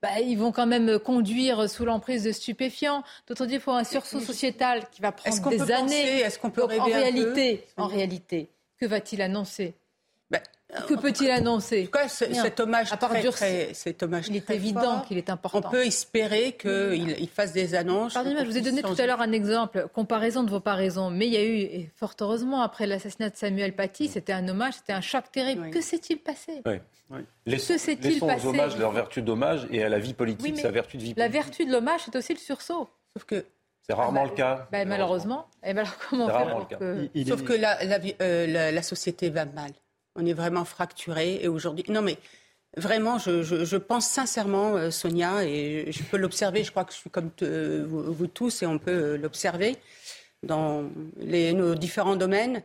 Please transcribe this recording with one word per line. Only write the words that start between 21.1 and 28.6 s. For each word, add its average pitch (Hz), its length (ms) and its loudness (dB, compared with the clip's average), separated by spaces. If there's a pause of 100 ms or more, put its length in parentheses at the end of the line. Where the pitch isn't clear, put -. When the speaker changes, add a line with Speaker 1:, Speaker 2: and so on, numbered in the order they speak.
Speaker 1:
Mais 190 160 2
il 233 60 2
y 226 40 2
a 208 80 4
eu, 226 140 2
et 180 380 -4
fort - 240 -6
heureusement, 240 420 0
après 214 240 -2
l'assassinat 202 440 -4
de - 60 -20
Samuel 196 380 -2
Paty, 196 320 -2
c'était 202 260 -4
un 185 160 -2
hommage, 226 260 -2
c'était - 180 -8
un 190 80 -2
choc 247 320 -2
terrible. 254 320 -2
Speaker 2:
Oui. 160 80 -8
Speaker 1:
Que 330 80 0
s'est-il 330 380 -2
passé ? 294 460 -10
Speaker 3:
Oui. 107 100 0 (360)
Speaker 4:
Oui. 135 80 -12 (280)
Speaker 3:
Laissons, 131 260 0
Speaker 1:
Que 330 80 4
s'est-il 143 320 0
Speaker 3:
laissons 170 160 2
Speaker 1:
passé ? 127 180 2
Speaker 3:
aux 131 40 2
hommages 139 280 2